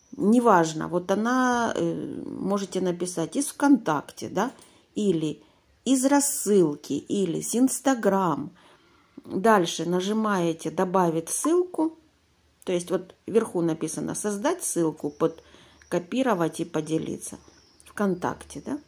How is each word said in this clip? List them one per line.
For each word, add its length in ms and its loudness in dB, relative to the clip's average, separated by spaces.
неважно, 720 4
вот 220 -2
она, 640 0
э, 500 -4
можете 540 -4
написать 560 -4
из 120 -2
ВКонтакте, 800 2
да, 240 -2
или 480 0
из 220 2
рассылки, 840 2
или 480 -2
с 140 -6
Instagram. 960 2
Дальше 600 2
нажимаете 840 0
«Добавить 600 0
ссылку». 640 -2
То 80 -4
есть 180 -2
вот 240 -4
вверху 340 0
написано 540 -2
«Создать 500 -2
ссылку», 460 -2
под 320 -2
«Копировать 720 -2
и 40 -4
поделиться». 760 -6
ВКонтакте, 800 -4
да? 240 -8